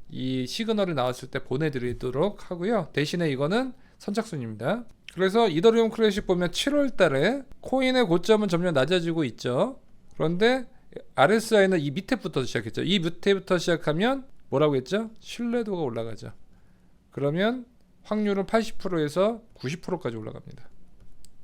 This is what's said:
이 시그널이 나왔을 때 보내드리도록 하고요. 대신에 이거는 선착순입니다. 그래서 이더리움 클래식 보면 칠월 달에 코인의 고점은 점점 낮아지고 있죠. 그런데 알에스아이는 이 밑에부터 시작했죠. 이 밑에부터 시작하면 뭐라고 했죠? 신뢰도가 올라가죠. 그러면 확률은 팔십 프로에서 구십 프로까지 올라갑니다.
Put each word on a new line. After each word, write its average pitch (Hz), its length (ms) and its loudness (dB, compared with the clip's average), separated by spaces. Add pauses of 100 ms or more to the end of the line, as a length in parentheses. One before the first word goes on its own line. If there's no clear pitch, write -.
(100)
이 127 360 -4
시그널이 208 460 -2
나왔을 127 380 -2
때 131 120 -4
보내드리도록 135 1080 -2
하고요. 185 420 -2
대신에 156 380 0
이거는 180 420 0 (260)
선착순입니다. 165 840 -4 (300)
그래서 190 340 4
이더리움 226 420 4
클래식 214 360 0
보면 175 260 2
칠월 285 380 2
달에 175 520 4 (180)
코인의 254 440 2
고점은 202 440 4
점점 175 260 0
낮아지고 165 500 2
있죠. 131 560 -2 (340)
그런데 214 540 2 (460)
알에스아이는 190 680 4
이 143 100 -2
밑에부터 165 540 -2
시작했죠. 117 380 -4
이 170 160 2
밑에부터 185 580 0
시작하면 170 680 0 (240)
뭐라고 147 260 4
했죠? 202 420 -2
신뢰도가 233 640 -4
올라가죠. 117 520 -6 (800)
그러면 190 540 -2 (380)
확률은 208 420 0
팔십 220 320 0
프로에서 185 640 0 (140)
구십 143 260 -8
프로까지 147 360 -6
올라갑니다. - 520 -12 (760)